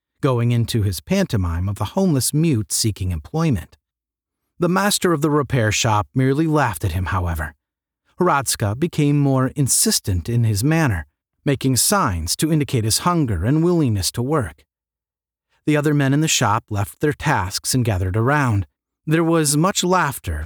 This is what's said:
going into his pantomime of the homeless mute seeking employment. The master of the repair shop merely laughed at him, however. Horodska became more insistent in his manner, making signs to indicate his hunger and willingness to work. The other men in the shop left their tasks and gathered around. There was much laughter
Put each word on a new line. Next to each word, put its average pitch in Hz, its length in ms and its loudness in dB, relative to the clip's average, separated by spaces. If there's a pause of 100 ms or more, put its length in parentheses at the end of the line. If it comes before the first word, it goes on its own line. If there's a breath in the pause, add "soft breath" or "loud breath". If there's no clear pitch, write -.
(220)
going 120 300 2
into 117 320 0
his 98 180 -2
pantomime 95 680 -2
of 101 100 -4
the 104 80 -4
homeless 160 500 0
mute 147 360 0
seeking 98 380 -2
employment. 113 680 -2 (840)
The 170 100 0
master 190 420 0
of 151 100 0
the 156 100 2
repair 127 400 0
shop 104 420 0
merely 135 320 2
laughed 143 400 0
at 87 60 -2
him, 90 160 -2
however. 85 480 -4 (640)
Horodska 135 600 0
became 147 380 0
more 135 380 2
insistent 117 720 -2
in 120 140 2
his 107 200 0
manner, 143 440 0 (360)
making 131 340 0
signs 104 580 0
to 156 160 -2
indicate 135 320 0
his 110 160 0
hunger 135 440 0
and 151 200 2
willingness 143 480 2
to 117 100 -4
work. 131 420 -4 (1000)
The 151 100 2
other 147 200 2
men 135 180 2
in 151 80 2
the 160 60 0
shop 113 420 0
left 101 300 -4
their 151 120 0
tasks 110 640 -2
and 127 100 0
gathered 95 320 -2
around. 120 520 2 (400)
There 160 160 2
was 156 340 2
much 185 260 0
laughter 147 640 -2